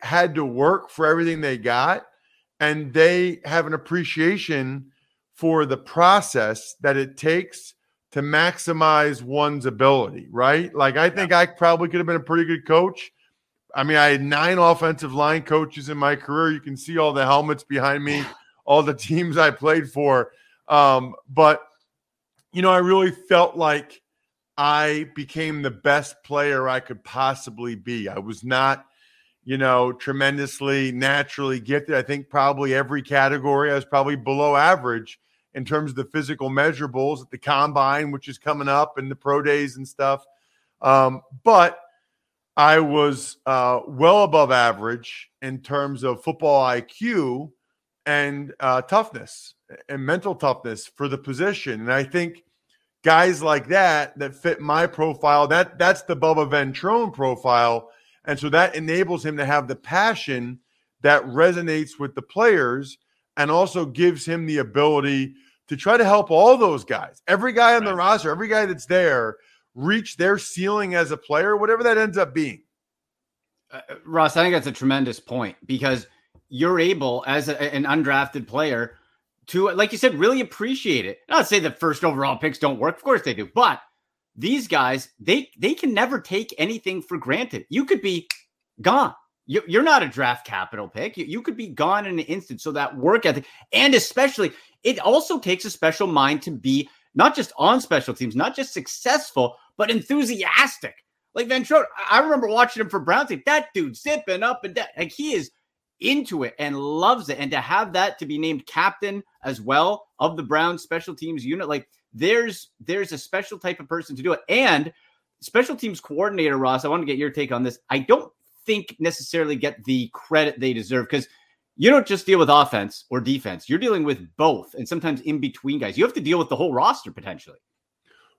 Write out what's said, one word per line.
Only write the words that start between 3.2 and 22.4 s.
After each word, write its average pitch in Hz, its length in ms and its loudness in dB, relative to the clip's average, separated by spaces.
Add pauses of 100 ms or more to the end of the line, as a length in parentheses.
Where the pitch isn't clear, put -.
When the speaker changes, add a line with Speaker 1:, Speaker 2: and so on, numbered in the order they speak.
Speaker 1:
have 156 200 0
an 156 80 -6
appreciation 156 1200 -4 (420)
for 160 320 0
the 127 120 0
process 160 1040 2
that 139 160 2
it 135 200 -6
takes 170 560 -4 (380)
to 143 100 -4
maximize 156 1000 2
one's 143 420 -2
ability, 131 640 2
right? 139 460 2
Like, 135 220 2
I 160 80 4
Speaker 2:
Yeah. 175 100 0
Speaker 1:
think 180 180 0
I 175 140 6
probably 170 420 2
could 175 80 -4
have 175 80 -2
been 170 100 -2
a 160 40 -2
pretty 165 260 0
good 160 220 -6
coach. 180 440 2 (600)
I 135 100 -2
mean, 151 140 2
I 147 120 8
had 143 120 2
nine 151 380 0
offensive 160 560 2
line 151 260 0
coaches 151 480 -4
in 151 80 -10
my 143 180 0
career. 156 360 -2
You 151 80 -6
can 139 180 -12
see 165 220 -6
all 151 120 2
the 135 140 0
helmets 147 380 2
behind 139 400 -2
me, 147 200 -2 (200)
Speaker 2:
<laughs> - 220 -20
Speaker 1:
all 151 180 6
the 143 100 -2
teams 160 420 -4
I 156 140 6
played 147 400 0
for. 135 420 0 (360)
Um, 135 480 4 (120)
but, 151 360 4 (880)